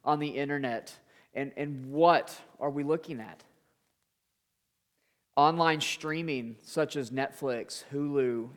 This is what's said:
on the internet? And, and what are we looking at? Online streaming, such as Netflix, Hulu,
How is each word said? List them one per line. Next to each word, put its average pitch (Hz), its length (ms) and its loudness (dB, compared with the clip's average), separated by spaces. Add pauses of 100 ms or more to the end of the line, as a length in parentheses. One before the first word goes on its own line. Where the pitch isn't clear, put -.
on 147 160 2
the 147 100 -2
internet? 139 720 -4 (360)
And, 135 220 -6
and 139 340 -6
what 160 440 4 (240)
are 143 120 -2
we 143 140 -4
looking 156 360 -2
at? - 240 -16 (1900)
Online 160 440 6
streaming, 151 800 -4
such - 340 -2
as 127 140 -4
Netflix, 131 840 -4
Hulu, 135 640 0